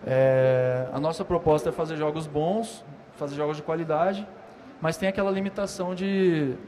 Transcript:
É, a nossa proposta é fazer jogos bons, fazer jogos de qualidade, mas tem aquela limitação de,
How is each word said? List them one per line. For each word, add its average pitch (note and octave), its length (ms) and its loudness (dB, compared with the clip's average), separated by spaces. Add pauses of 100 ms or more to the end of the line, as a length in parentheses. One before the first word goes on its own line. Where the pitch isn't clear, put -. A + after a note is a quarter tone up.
É, C3 880 4
a C3+ 60 -4
nossa E3 260 -2
proposta F3+ 440 2
é D#3+ 40 0
fazer D#3+ 240 -4
jogos D3+ 300 -2
bons, E3+ 580 -2 (300)
fazer C#3+ 220 -6
jogos D3+ 200 -2
de D3+ 60 -10
qualidade, E3 640 0 (540)
mas D#3+ 160 -2
tem F#3+ 120 -2
aquela G3 220 0
limitação F#3+ 640 -4
de, F3 640 2 (120)